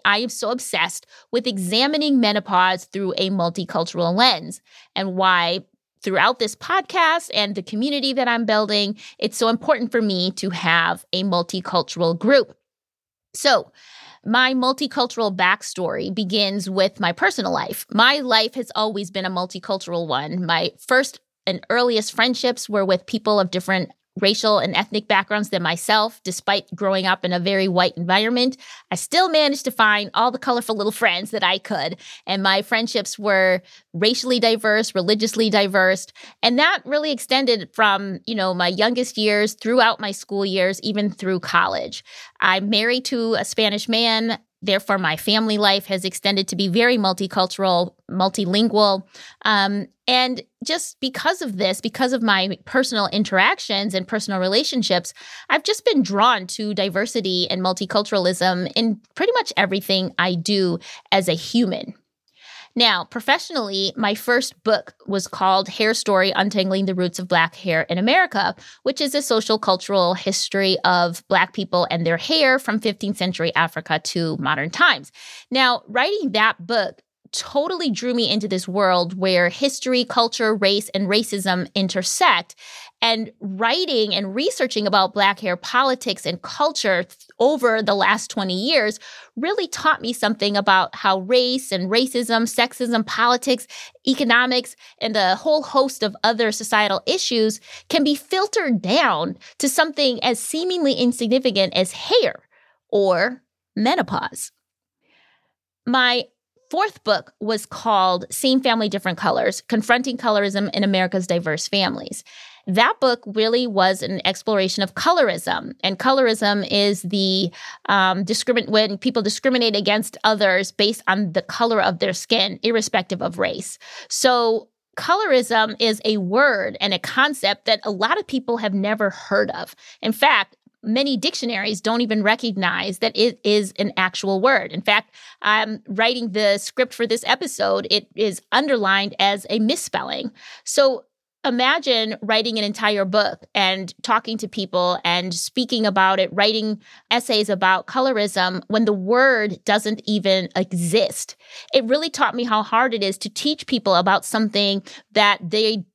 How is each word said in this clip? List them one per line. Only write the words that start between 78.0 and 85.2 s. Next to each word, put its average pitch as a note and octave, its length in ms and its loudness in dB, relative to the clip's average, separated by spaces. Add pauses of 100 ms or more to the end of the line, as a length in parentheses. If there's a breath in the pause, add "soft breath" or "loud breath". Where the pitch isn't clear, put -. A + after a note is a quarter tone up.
me A#3 180 0
into G#3 160 -2
this F#3 220 -4
world F3+ 480 2
where F3+ 320 2
history, B3+ 560 0
culture, A3+ 500 0
race, G3+ 340 0
and G3 180 -2
racism F#3+ 640 -2
intersect. F#3+ 840 0 (440 loud breath)
And A3+ 400 0
writing A3 760 0
and G3 180 -4
researching B3+ 540 -2
about F#3+ 260 2
Black G3 260 2